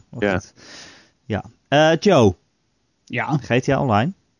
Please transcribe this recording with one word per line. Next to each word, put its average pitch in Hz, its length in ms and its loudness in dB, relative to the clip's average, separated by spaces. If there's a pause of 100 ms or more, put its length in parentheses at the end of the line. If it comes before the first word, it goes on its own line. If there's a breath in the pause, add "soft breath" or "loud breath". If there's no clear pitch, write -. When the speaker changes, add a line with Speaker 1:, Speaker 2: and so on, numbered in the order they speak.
Speaker 1:
Maar 117 200 -10
Speaker 2:
Ja. 95 40 -2
Speaker 1:
goed. - 200 -8 (720 loud breath)
Ja. 101 180 -6 (240)
Eh, 156 320 2
Joe. 127 360 4 (680)
Speaker 3:
Ja. 123 360 -6
Speaker 1:
G 120 180 -2
T 131 100 -4
A 139 120 0
Online. 123 300 0 (280)